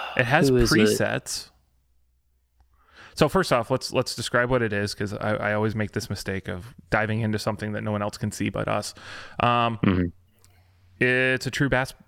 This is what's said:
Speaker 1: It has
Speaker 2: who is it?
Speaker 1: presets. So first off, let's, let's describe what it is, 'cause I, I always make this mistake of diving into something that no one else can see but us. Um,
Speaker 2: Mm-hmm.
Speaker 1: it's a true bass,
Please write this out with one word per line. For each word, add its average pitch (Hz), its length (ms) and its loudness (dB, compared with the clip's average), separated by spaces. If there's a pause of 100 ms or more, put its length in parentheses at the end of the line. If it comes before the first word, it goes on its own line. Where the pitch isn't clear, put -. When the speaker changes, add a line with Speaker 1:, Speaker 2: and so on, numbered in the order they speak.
(160)
Speaker 1:
It 127 100 2
has 143 220 4
Speaker 2:
who 127 80 6
is 117 160 6
it? - 40 4
Speaker 1:
presets. 107 760 0 (1600)
So 156 140 4
first 180 240 2
off, 117 180 0
let's, - 220 -2
let's - 220 0
describe 120 360 0
what 127 120 2
it 107 100 0
is, 104 220 -2
'cause 101 200 -6
I, 107 220 -2
I 104 180 -2
always 107 200 0
make 107 180 -4
this - 180 -6
mistake 95 380 -6
of 90 260 -10 (160)
diving 110 300 0
into 107 180 -2
something 107 340 -4
that 104 100 -6
no 107 80 -6
one 104 120 -2
else 104 160 -6
can 107 120 -4
see 104 200 -4
but 104 180 -4
us. 107 260 -4 (460)
Um, 120 420 2
Speaker 2:
Mm-hmm. - 1200 -4
Speaker 1:
it's 127 440 2
a 123 40 -4
true 139 180 0
bass, 131 260 0 (140)